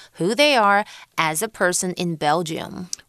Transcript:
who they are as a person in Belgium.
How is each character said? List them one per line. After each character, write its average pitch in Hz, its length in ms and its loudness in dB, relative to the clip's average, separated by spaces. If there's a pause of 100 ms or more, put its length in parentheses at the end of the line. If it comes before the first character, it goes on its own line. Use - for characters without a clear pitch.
(120)
who 190 220 -2
they 294 220 4
are 202 280 4 (340)
as 160 240 -2
a 226 60 -4
person 180 440 -2
in 175 240 -4
Belgium. 160 720 -2 (200)